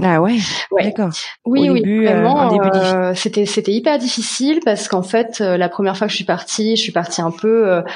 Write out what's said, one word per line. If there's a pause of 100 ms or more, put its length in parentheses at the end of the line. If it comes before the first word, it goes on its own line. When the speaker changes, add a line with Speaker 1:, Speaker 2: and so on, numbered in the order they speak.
Speaker 1:
Ah
ouais. (360)
Speaker 2:
Ouais.
Speaker 1:
D'accord. (360)
Speaker 2:
Oui,
Speaker 1:
Au
Speaker 2:
oui,
Speaker 1:
début,
euh,
Speaker 2:
vraiment,
Speaker 1:
en
début
difficile.
Speaker 2:
euh,
c'était,
c'était
hyper
difficile
parce
qu'en
fait,
euh,
la
première
fois
que
je
suis
partie,
je
suis
partie
un
peu,
euh, (140)